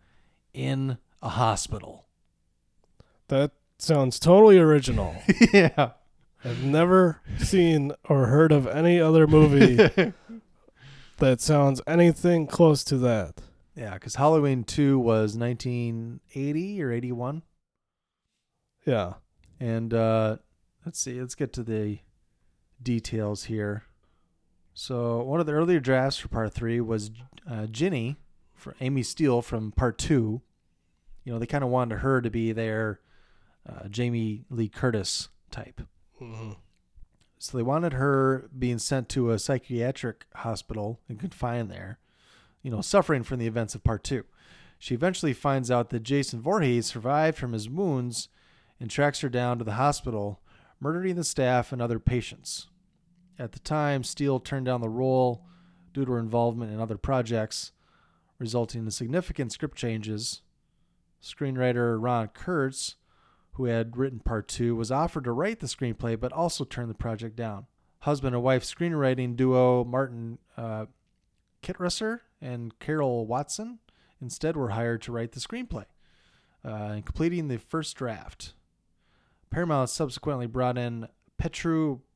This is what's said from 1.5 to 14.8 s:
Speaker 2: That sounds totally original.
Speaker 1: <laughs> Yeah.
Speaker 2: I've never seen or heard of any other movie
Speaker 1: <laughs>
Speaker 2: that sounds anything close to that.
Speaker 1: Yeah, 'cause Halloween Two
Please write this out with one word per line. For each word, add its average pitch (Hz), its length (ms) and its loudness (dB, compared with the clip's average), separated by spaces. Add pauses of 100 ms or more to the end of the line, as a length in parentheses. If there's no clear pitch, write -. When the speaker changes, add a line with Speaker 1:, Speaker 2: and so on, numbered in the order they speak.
Speaker 2:
That 139 220 2 (280)
sounds 135 400 2
totally 190 400 12
original. 127 560 4 (200)
Speaker 1:
<laughs> - 180 8
Yeah. 151 380 6 (540)
Speaker 2:
I've 123 180 -4
never 170 560 6 (200)
seen 160 520 4 (160)
or 135 200 4
heard 156 240 8
of 139 160 6
any 170 340 4
other 160 240 8
movie 143 500 10
Speaker 1:
<laughs> 190 380 6 (1040)
Speaker 2:
that 131 240 4
sounds 139 460 4
anything 170 580 4
close 156 400 6
to 139 140 0
that. 110 420 0 (340)
Speaker 1:
Yeah, 104 220 -10
'cause - 180 -14
Halloween 143 480 4
Two 139 360 2